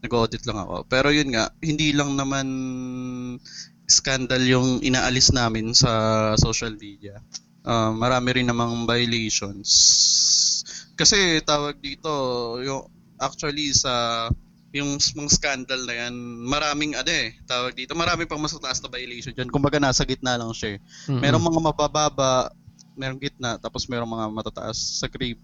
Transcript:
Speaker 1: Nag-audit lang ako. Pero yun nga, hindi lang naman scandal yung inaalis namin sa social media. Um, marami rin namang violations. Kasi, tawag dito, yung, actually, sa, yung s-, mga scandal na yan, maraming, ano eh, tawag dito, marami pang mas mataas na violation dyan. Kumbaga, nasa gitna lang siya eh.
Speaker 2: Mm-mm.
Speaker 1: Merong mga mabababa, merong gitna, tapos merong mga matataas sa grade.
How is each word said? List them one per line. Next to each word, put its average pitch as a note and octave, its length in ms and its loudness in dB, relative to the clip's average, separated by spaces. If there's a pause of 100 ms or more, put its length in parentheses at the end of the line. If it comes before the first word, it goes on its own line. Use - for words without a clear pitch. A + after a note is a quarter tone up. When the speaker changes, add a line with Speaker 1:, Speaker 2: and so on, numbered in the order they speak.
Speaker 1:
Nag-audit A#2 440 0
lang A2 120 -4
ako. F2+ 300 -8
Pero C3+ 240 4
yun D3 180 2
nga, A#2 300 0
hindi D3+ 320 0
lang C#3+ 240 2
naman C#3 320 -2 (1400)
scandal C3 560 2
yung B2+ 400 4
inaalis B2+ 480 2
namin A2+ 420 2
sa A#2+ 200 6 (440)
social A2+ 380 2
media. G2+ 480 -16 (400)
Um, A2 360 0
marami B2 440 2
rin B2 60 2
namang A#2 380 0
violations. A2+ 840 0 (1300)
Kasi, E3 480 4
tawag D3 340 0
dito, C#3+ 320 -8 (520)
yung, C3+ 260 -6 (300)
actually, C#3+ 560 -4
sa, A#2+ 520 0 (460)
yung C#3+ 240 -4
s-, C#3+ 160 0
mga D3 200 -4
scandal C3 520 -2
na A#2+ 140 -6
yan, A#2+ 160 -6 (280)
maraming, D3 520 -2
ano B2+ 160 -2
eh, C3+ 240 -2 (100)
tawag B2 300 -2
dito, B2+ 200 -10
marami E3+ 320 0
pang D#3 140 -6
mas D3+ 140 -4
mataas C3+ 260 -6
na - 100 -14
violation B2 440 -10
dyan. B2+ 160 -6
Kumbaga, C#3+ 280 2
nasa C#3+ 260 4
gitna B2+ 320 -2
lang A#2 180 -4
siya G#2+ 240 -6
eh. - 20 -10 (280)
Speaker 2:
Mm-mm. C3+ 120 0
Speaker 1:
Merong D3 240 4
mga E3 200 2
mabababa, C#3+ 880 0 (400)
merong C3+ 260 -8
gitna, C3 380 -6
tapos A#2 300 -8
merong A#2 220 -4
mga A2+ 200 -4
matataas A2 480 -8 (200)
sa C3 100 -4
grade. B2 360 -8